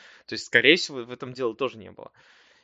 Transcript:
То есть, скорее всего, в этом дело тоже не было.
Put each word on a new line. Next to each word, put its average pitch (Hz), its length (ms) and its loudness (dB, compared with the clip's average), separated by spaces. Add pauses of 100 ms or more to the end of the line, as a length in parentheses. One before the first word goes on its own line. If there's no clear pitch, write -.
(260)
То - 80 -6
есть, 107 120 -4
скорее 123 300 6
всего, 135 280 -2
в 120 80 -10
этом 127 220 -8
дело 123 220 0
тоже 117 220 -2
не 95 140 -14
было. - 200 -14 (520)